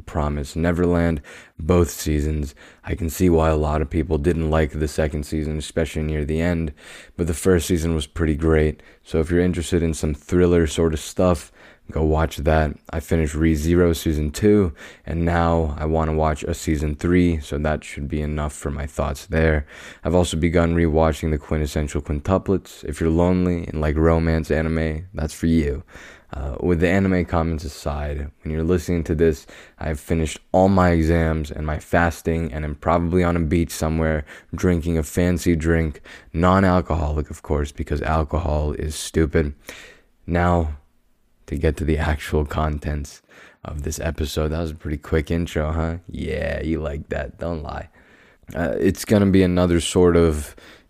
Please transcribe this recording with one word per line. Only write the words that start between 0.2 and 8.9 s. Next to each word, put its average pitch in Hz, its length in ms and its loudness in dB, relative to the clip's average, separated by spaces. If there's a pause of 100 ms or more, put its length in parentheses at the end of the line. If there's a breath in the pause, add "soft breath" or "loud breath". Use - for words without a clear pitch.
Neverland, 85 640 2 (380 loud breath)
both 87 320 4
seasons. 76 640 -2 (300 loud breath)
I 85 100 -6
can 80 160 -4
see 92 180 2
why 80 220 4
a 78 60 2
lot 76 260 0
of 73 80 -4
people 78 300 0
didn't 78 320 0
like 80 220 2
the 78 140 -2
second 76 360 -2
season, 78 340 -4
especially 80 460 -4
near 76 200 -2
the 78 160 -2
end, 82 320 -2 (460 loud breath)
but 87 80 -2
the 82 80 0
first 90 320 2
season 82 300 0
was 78 100 -2
pretty 78 300 -2
great. 78 480 2 (180 loud breath)